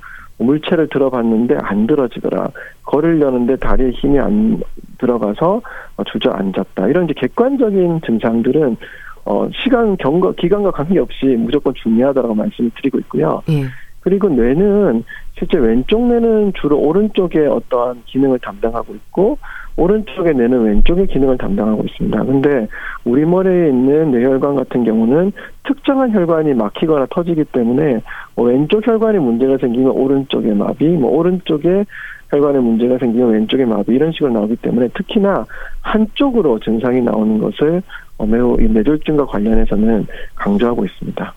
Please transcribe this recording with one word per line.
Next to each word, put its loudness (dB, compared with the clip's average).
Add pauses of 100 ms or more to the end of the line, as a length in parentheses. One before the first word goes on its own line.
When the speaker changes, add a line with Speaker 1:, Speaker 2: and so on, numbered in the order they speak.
(380)
Speaker 1:
물체를 0
들어봤는데 0
안 -2
들어지더라. -2 (340)
걸으려는데 2
다리에 2
힘이 2
안 0 (380)
들어가서, -2 (340)
어, -4
주저앉았다. -2
이런 2
이제 -2
객관적인 0
증상들은, 0 (480)
어, -2 (140)
시간 2
경과-, 0
기간과 0
관계없이 -2
무조건 0
중요하다라고 0
말씀을 -2
드리고 -2
있고요. -2
Speaker 2:
예. 0 (340)
Speaker 1:
그리고 2
뇌는 2 (340)
실제 0
왼쪽 2
뇌는 2
주로 2
오른쪽에 2
어떠한 -2
기능을 2
담당하고 -6
있고 -2 (380)
오른쪽의 0
뇌는 2
왼쪽의 6
기능을 2
담당하고 -2
있습니다. -4
근데 0 (360)
우리 2
머리에 2
있는 2
뇌혈관 0
같은 -2
경우는 2 (320)
특정한 -2
혈관이 2
막히거나 0
터지기 -2
때문에 0 (320)
뭐 0
왼쪽 2
혈관에 2
문제가 2
생기면 0
오른쪽에 0
마비, 0
뭐 2
오른쪽에 0 (440)
혈관에 2
문제가 2
생기면 2
왼쪽에 2
마비 0
이런 2
식으로 0
나오기 0
때문에 0
특히나 0 (340)
한쪽으로 0
증상이 0
나오는 0
것을, 0 (360)
어, -4
매우 2
이 6
뇌졸중과 2
관련해서는 2 (280)
강조하고 0
있습니다. -8